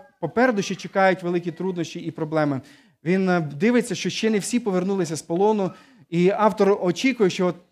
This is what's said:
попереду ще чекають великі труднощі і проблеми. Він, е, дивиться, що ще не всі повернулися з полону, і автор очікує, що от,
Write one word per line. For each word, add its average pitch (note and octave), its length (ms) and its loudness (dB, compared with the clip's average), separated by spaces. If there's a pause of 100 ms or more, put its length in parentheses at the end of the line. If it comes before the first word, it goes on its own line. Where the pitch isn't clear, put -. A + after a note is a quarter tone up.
(200)
попереду A3 420 0
ще F#3+ 140 -6
чекають F#3 480 0
великі F3 280 -4
труднощі F3 480 -6
і D#3 120 -8
проблеми. D3+ 500 -2 (420)
Він, F#3 260 0
е, F3 120 2
дивиться, G3 540 0
що F3+ 140 -4
ще A3 200 -2
не G#3+ 100 2
всі A#3+ 200 -2
повернулися F#3+ 560 -2
з C#3+ 60 -8
полону, G3 500 0 (380)
і F3 200 4
автор G3+ 520 2
очікує, F#3 480 2
що F#3 160 -2
от, F3 100 -2 (160)